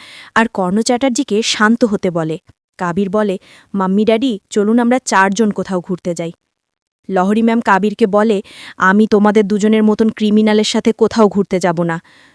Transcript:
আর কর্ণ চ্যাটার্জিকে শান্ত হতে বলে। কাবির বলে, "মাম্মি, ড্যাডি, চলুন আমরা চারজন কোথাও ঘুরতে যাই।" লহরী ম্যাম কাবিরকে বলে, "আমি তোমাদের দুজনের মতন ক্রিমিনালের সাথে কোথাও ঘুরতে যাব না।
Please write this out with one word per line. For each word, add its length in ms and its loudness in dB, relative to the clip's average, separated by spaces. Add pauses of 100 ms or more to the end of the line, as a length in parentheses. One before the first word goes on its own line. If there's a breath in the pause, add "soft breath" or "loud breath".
(340 loud breath)
আর 140 2
কর্ণ 340 -2
চ্যাটার্জিকে 600 -2
শান্ত 420 0
হতে 260 -2
বলে। 280 -4 (400)
কাবির 320 -4
বলে, 280 -2 (360 soft breath)
"মাম্মি, 300 0
ড্যাডি, 360 0 (100)
চলুন 280 0
আমরা 260 2
চারজন 460 2
কোথাও 300 -6
ঘুরতে 340 -8
যাই।" 180 -8 (800)
লহরী 320 0
ম্যাম 180 0
কাবিরকে 460 0
বলে, 360 0 (340 loud breath)
"আমি 300 4
তোমাদের 420 2
দুজনের 340 0
মতন 260 2
ক্রিমিনালের 560 0
সাথে 280 0
কোথাও 360 2
ঘুরতে 320 -2
যাব 220 -2
না। 200 -4 (320 soft breath)